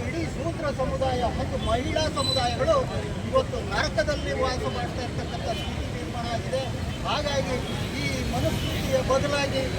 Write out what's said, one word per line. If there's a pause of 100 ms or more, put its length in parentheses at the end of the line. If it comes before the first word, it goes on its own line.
ಇಡೀ (140)
ಶೂದ್ರ (160)
ಸಮುದಾಯ (160)
ಮತ್ತು (140)
ಮಹಿಳಾ (140)
ಸಮುದಾಯಗಳು (520)
ಇವತ್ತು (140)
ನರಕದಲ್ಲಿ
ವಾಸ (140)
ಮಾಡ್ತಾ
ಇರ್ತಕ್ಕಂಥ (140)
ಸ್ಥಿತಿ
ನಿರ್ಮಾಣ (100)
ಆಗಿದೆ. (460)
ಹಾಗಾಗಿ (480)
ಈ (280)
ಮನುಸ್ಮೃತಿಯ (100)
ಬದಲಾಗಿ (160)